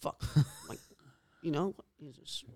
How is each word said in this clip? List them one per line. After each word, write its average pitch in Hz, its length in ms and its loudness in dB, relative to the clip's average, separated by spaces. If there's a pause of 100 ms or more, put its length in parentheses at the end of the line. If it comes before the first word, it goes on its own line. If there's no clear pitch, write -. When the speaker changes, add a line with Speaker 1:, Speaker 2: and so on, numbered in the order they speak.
Speaker 1:
Fuck." - 280 -2
Speaker 2:
<laughs> - 400 4
Speaker 1:
Like, - 120 -8 (600)
"You 160 100 0
know?" 185 220 2 (240)
He's 139 180 -14
just, - 280 -8 (120)